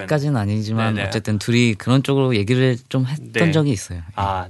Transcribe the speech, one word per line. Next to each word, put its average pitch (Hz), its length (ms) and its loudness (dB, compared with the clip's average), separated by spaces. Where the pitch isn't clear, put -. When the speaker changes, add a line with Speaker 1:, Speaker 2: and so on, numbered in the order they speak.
Speaker 1:
구체화까지는 143 340 0
아니지만 110 560 0
Speaker 2:
네, 101 80 -2
네. 98 80 -2
Speaker 1:
어쨌든 107 300 -2
둘이 120 340 2
그런 127 300 2
쪽으로 135 340 2
얘기를 127 400 2
좀 131 180 0
했던 127 280 -6
Speaker 2:
네. 151 180 2
Speaker 1:
적이 147 200 2
있어요. 95 280 -6
예. 82 40 -12
Speaker 2:
아, 95 340 -2